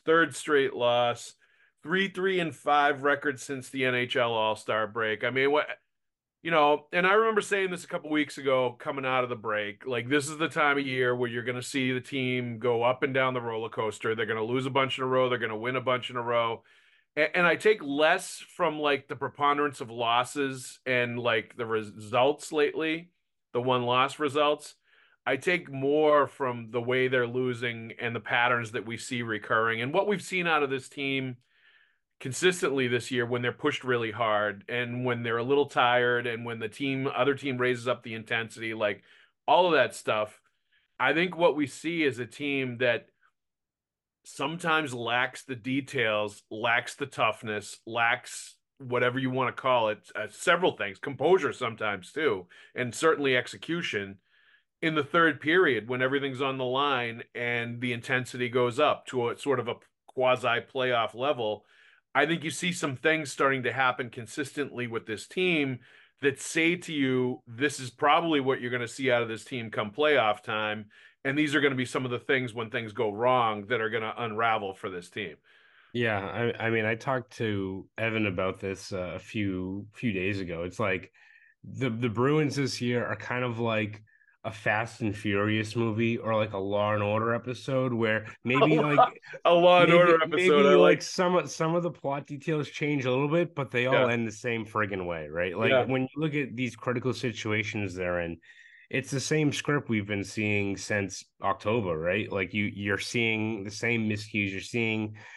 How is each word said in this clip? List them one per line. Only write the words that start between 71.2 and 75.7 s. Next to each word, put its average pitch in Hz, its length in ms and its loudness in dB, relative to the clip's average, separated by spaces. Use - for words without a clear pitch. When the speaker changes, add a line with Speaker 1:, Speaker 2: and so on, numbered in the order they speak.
Speaker 1:
And 135 120 -2
these 151 160 0
are 147 80 2
gonna 139 140 2
be 127 100 -2
some 131 200 -4
of 123 60 -6
the 120 60 -2
things 127 380 -2
when 113 160 -6
things 113 200 -6
go 107 200 0
wrong 110 560 2
that 117 140 0
are 110 100 -2
gonna 110 260 -4
unravel 110 560 -2
for 101 160 -10
this 90 220 -10
team. 95 240 -8